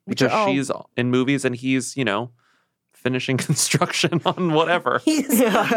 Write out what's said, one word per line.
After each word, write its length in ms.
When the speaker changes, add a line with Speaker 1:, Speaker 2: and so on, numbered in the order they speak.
Speaker 1:
Which 160
are 40
Speaker 2:
Because 80
Speaker 1:
all 180
Speaker 2:
she's 180
in 160
movies 320
and 100
he's, 420
you 80
know, 280
finishing 440
<laughs> 120
construction 760
on 300
whatever. 480
Speaker 1:
<laughs> 20
He's 340
Speaker 3:
Yeah. 380